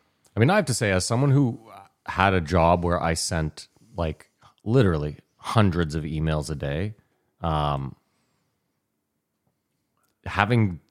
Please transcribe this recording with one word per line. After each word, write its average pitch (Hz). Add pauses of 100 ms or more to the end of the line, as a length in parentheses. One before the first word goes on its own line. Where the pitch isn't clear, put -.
(360)
I 101
mean, 127
I 202
have 196
to 120
say, 107
as 92
someone 131
who 135 (480)
had 95
a 90
job 85
where 87
I 82
sent, 80 (280)
like, 80 (360)
literally 87 (200)
hundreds 85
of 80
emails 78
a 76
day, 73 (460)
um, 73 (2250)
having 101 (100)